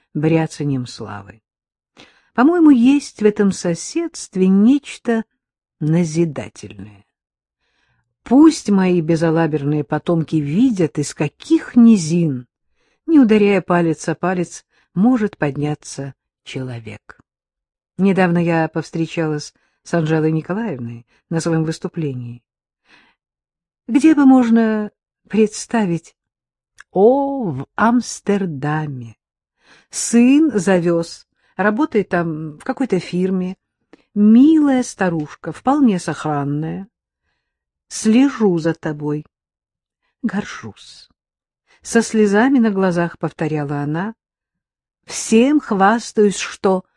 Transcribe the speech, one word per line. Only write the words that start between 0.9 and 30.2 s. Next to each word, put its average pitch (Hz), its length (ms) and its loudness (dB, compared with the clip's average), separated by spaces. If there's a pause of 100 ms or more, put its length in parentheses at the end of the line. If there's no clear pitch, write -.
По-моему, 311 360 4
есть 269 520 2
в - 20 2
этом 208 280 2
соседстве 185 960 -4
нечто 226 760 0 (540)
назидательное. 139 1300 -4 (1200)
Пусть 294 460 4
мои 185 320 2
безалаберные 156 840 -2
потомки 160 520 -4
видят, 170 600 0
из 147 160 -6
каких - 600 -4
низин, 170 720 4 (580)
не 311 140 6
ударяя 208 400 4
палец 170 480 -2
о 165 60 -4
палец, 175 500 -6 (300)
может 214 420 0
подняться 143 800 -6 (280)
человек. 120 800 -14 (760)
Недавно 180 400 2
я 165 300 0
повстречалась 156 840 -6 (280)
с - 120 -12
Анжелой 160 380 0
Николаевной 151 760 -8 (220)
на 165 120 -4
своем 165 240 0
выступлении. 139 800 -8 (1400)
Где 294 280 4
бы 285 100 4
можно 226 640 4 (380)
представить? 202 880 -2 (760)
О, 262 600 0
в 135 240 -8
Амстердаме. 156 1400 -4 (760)
Сын 269 640 2